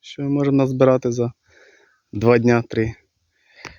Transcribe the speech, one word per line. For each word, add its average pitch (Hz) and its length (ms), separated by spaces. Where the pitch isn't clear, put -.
що - 220
ми 139 60
можемо 139 280
назбирати 131 560
за 120 200
два 117 260
дня, 117 240
три. 110 320